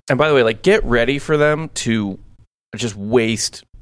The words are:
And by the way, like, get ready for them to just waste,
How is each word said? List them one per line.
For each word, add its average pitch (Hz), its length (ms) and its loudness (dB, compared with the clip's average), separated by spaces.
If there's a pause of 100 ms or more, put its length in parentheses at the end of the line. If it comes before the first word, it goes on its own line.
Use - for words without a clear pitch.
And 135 100 0
by 151 100 2
the 151 60 2
way, 131 80 4
like, 113 200 0
get 208 220 4
ready 120 340 0
for 151 180 -2
them 151 400 0
to 107 420 -2 (580)
just 110 200 -6
waste, 113 680 -2 (180)